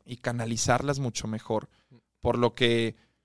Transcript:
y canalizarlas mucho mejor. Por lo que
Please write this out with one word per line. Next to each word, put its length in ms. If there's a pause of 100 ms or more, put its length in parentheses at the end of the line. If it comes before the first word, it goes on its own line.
y 120
canalizarlas 800
mucho 280
mejor. 420 (500)
Por 180
lo 160
que 420 (300)